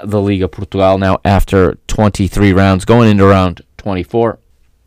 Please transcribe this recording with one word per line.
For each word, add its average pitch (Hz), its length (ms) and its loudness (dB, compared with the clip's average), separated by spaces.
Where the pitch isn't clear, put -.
the 101 200 -4
Liga 98 260 -2
Portugal 95 480 -2
now 95 260 -2
after 95 520 0
twenty-three 101 680 0
rounds, 95 320 0
going 117 240 4
into 98 160 2
round 92 340 0
twenty-four. 107 600 -6